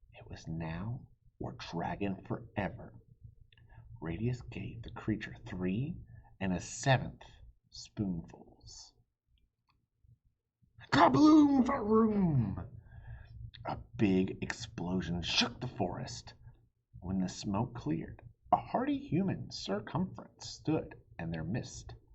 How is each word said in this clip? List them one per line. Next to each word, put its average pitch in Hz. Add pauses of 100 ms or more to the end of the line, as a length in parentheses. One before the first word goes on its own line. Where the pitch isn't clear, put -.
(120)
It -
was -
now 82 (400)
or 67 (160)
dragon 87 (120)
forever. - (1080)
Radius 104
gave -
the -
creature - (100)
three 98 (440)
and 95
a 87
seventh - (480)
spoonfuls. - (2000)
Kabloom, 285
varoom! 208 (1040)
A - (200)
big 95
explosion 85
shook -
the 127
forest. - (680)
When 92
the 92
smoke 107
cleared, - (300)
a -
hardy 285
human, -
Circumference, -
stood - (220)
in 82
their 82
midst. - (200)